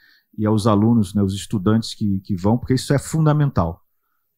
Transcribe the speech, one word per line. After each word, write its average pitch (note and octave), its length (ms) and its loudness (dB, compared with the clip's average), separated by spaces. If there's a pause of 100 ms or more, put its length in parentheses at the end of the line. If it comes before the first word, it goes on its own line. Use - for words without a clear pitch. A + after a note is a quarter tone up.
(380)
e G#2+ 80 0
aos G#2+ 220 2
alunos, G#2+ 440 2
né, G2+ 100 0
os G2 120 0
estudantes G#2+ 600 -2
que, G2 260 -4
que G2+ 160 -6
vão, G2+ 200 0
porque - 180 -2
isso C#3+ 200 0
é C3 40 2
fundamental, D3 840 0 (580)